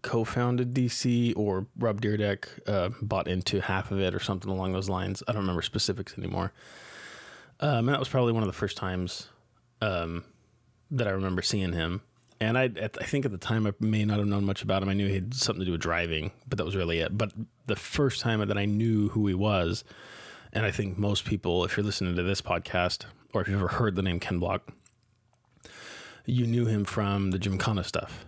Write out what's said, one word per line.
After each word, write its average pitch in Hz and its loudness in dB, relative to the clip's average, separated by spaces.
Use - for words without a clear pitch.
co-founded 123 0
D 123 2
C, 120 2
or 98 0
Rob 110 0
Dyrdek, 104 0
uh, 95 2
bought 101 0
into 92 0
half 95 0
of 98 0
it 92 2
or 95 -2
something 95 -2
along 92 -2
those 92 -2
lines. 95 -2
I - -2
don't 104 -2
remember 90 0
specifics - -4
anymore. 90 -4
Um, 127 2
and - 4
that 139 2
was 131 -2
probably 120 4
one 113 2
of 104 2
the 90 -2
first - -4
times, 92 -4
um, 85 -2
that 120 0
I 98 0
remember 95 0
seeing 95 0
him. 85 0
And 113 4
I, 131 4
at, 110 -4
I 95 -6
think 139 0
at 131 0
the 98 -6
time 107 0
I 101 0
may 107 2
not 104 2
have 101 2
known 101 2
much 98 0
about 98 2
him. 98 0
I 98 2
knew 101 2
he 95 0
had 98 -4
something 110 0
to 92 0
do 90 0
with 82 0
driving, 82 0
but 113 0
that 95 -2
was 95 -4
really 85 2
it. 82 0
But 107 0
the 101 0
first - 0
time 110 2
that 101 0
I 101 2
knew 104 2
who 107 2
he 95 2
was, 90 2
and 107 2
I 104 2
think 98 -2
most 101 2
people, 90 2
if 87 0
you're 104 0
listening 92 0
to 90 0
this 95 0
podcast, 90 0
or - 2
if 87 -2
you've 98 0
ever 90 2
heard 107 2
the 95 0
name 90 0
Ken 87 -2
Block, 87 -4
you 123 4
knew 117 2
him 104 2
from 98 0
the 92 0
Gymkhana 95 0
stuff. - -6